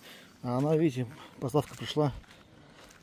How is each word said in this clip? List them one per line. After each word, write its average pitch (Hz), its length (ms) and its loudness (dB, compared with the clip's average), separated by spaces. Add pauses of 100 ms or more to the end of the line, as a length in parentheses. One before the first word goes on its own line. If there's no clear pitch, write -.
(420)
А 123 160 0
она, 151 180 4
видите, 131 300 2 (340)
поставка 147 340 0
пришла 143 380 0 (920)